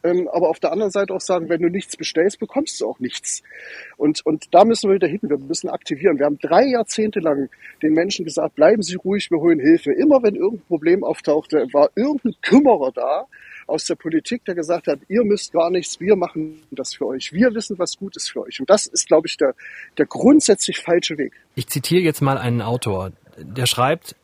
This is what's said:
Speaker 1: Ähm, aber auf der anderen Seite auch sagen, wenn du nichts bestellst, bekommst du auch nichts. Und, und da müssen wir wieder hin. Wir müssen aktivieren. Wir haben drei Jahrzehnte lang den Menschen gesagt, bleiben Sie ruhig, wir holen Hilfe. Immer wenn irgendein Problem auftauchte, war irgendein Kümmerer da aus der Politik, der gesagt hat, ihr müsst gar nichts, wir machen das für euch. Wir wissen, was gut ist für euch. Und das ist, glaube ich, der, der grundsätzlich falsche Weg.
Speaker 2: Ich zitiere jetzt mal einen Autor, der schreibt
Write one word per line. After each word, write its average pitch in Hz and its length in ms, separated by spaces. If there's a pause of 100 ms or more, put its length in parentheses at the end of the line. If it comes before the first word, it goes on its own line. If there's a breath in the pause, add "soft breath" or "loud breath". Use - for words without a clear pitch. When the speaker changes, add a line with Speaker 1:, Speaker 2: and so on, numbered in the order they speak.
Speaker 1:
Ähm, 180 240
aber 170 220
auf 165 100
der 165 140
anderen 202 180
Seite 196 220
auch 185 80
sagen, 175 260
wenn 165 140
du 175 80
nichts 185 260
bestellst, 165 440
bekommst - 420
du 107 60
auch 123 120
nichts. - 440 (520 loud breath)
Und, 151 300
und - 280
da 190 120
müssen 226 240
wir 196 60
wieder 180 120
hin. 156 140
Wir 147 160
müssen 143 320
aktivieren. 147 480
Wir 139 80
haben 147 120
drei 202 280
Jahrzehnte 220 560
lang 143 280 (320 loud breath)
den 156 120
Menschen 175 320
gesagt, 156 300
bleiben 190 280
Sie 175 120
ruhig, 190 360
wir 165 80
holen 160 200
Hilfe. - 340
Immer 269 280
wenn 208 140
irgendein 196 320
Problem 170 380
auftauchte, 151 680
war 147 240
irgendein 254 460
Kümmerer 208 520
da 143 340 (400 loud breath)
aus - 180
der 165 100
Politik, 165 480
der 185 120
gesagt 165 320
hat, 143 200
ihr 226 160
müsst 202 300
gar 170 160
nichts, 180 320
wir 190 160
machen 156 440 (100)
das 131 220
für 139 120
euch. 131 260
Wir 214 240
wissen, 202 240
was 175 160
gut - 220
ist - 120
für 120 120
euch. - 180
Und 131 100
das 208 180
ist, - 200
glaube 160 200
ich, - 100
der, 135 180 (420 loud breath)
der 147 100
grundsätzlich - 720
falsche 175 380
Weg. 147 140 (240 soft breath)
Speaker 2:
Ich 131 120
zitiere 165 340
jetzt 156 200
mal 135 160
einen 120 240
Autor, 101 500 (260)
der 120 280
schreibt 139 580